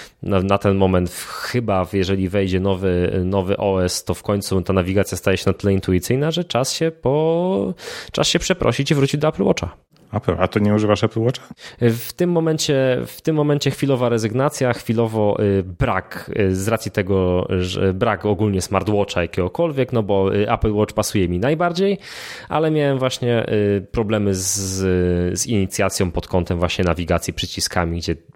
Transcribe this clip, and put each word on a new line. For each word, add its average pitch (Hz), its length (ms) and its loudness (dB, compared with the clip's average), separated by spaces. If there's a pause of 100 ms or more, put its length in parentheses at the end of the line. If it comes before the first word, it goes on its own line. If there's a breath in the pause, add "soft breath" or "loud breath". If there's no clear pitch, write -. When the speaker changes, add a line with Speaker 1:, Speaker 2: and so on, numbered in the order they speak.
(240 loud breath)
Speaker 1:
Na, 98 180 0
na 98 160 2
ten 98 200 2
moment 92 320 2
w-, - 180 -12
chyba, 104 580 -2
w-, - 80 -8
jeżeli 95 360 0
wejdzie 95 300 0
nowy, 92 680 0
nowy 95 320 0
O 95 260 0
S, - 200 -2
to - 100 -2
w - 100 -6
końcu 98 380 0
ta 95 120 -2
nawigacja 95 440 0
staje 95 200 0
się - 100 -8
na 95 60 2
tyle 101 200 0
intuicyjna, 117 580 0
że 175 120 -2
czas 135 300 -2
się 160 180 -2
po-, 170 800 0 (380 loud breath)
czas - 160 0
się 180 120 0
przeprosić 139 520 0
i 151 40 4
wrócić 139 260 2
do 156 60 2
Apple 190 160 0
Watcha. 190 320 0 (360)
Speaker 2:
A 101 80 -2
pro-, 85 200 -2
a 92 80 4
to - 120 -2
nie 104 140 4
używasz 107 300 2
Apple 113 160 -2
Watcha? 117 240 -2 (380 loud breath)
Speaker 1:
W 117 320 0
tym 180 180 0
momencie, 147 760 2
w - 140 -18
tym 160 140 0
momencie 147 360 2
chwilowa 127 380 2
rezygnacja, 120 640 0
chwilowo, 110 720 0
y, 98 200 2
brak, 95 760 -2
y, 95 160 2
z 98 120 -2
racji 110 240 -2
tego, 92 560 2 (120)
że 92 340 0
brak 104 320 0
ogólnie 101 360 2
smartwatcha 98 600 0
jakiegokolwiek, 127 720 -2
no 113 100 2
bo, 98 320 2
y, 104 160 0
Apple 110 220 0
Watch 104 200 0
pasuje 101 360 0
mi 90 100 -2
najbardziej, 170 580 0 (520 loud breath)
ale 156 220 0
miałem 143 280 2
właśnie, 123 520 0
y, 101 400 0
problemy 104 440 0
z, 92 140 -4 (880)
z - 80 -4
inicjacją 98 640 0
pod - 160 -6
kątem 87 320 -2
właśnie 90 240 0
nawigacji 85 500 0
przyciskami, - 640 -4
gdzie 82 160 -4 (200)